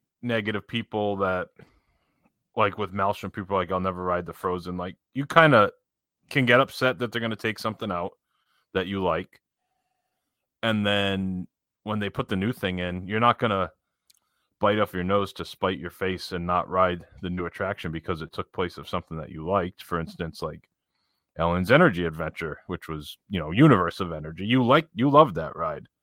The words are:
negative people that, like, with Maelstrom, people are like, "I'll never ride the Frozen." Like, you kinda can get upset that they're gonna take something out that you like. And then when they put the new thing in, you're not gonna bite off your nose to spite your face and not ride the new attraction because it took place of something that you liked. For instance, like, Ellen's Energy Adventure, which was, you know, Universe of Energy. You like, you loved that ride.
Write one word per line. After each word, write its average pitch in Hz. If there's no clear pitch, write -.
negative 107
people 107
that, 92
like, 101
with 98
Maelstrom, 98
people 98
are 92
like, 90
"I'll 92
never 90
ride 90
the 82
Frozen." 90
Like, 90
you 139
kinda 143
can 135
get 120
upset 127
that 117
they're 117
gonna 113
take 110
something 110
out 90
that 95
you 196
like. -
And 107
then 98
when 107
they 101
put -
the 101
new 101
thing 90
in, 90
you're 107
not 120
gonna 98
bite 104
off 101
your 90
nose 98
to 85
spite 95
your 85
face 95
and 85
not 87
ride 90
the 90
new 90
attraction 92
because 80
it 76
took -
place 90
of 69
something 85
that 67
you 78
liked. 92
For 87
instance, 82
like, 80
Ellen's 87
Energy 123
Adventure, 78
which -
was, 76
you 98
know, 78
Universe 101
of 87
Energy. 80
You 123
like, 147
you 127
loved 139
that 80
ride. 80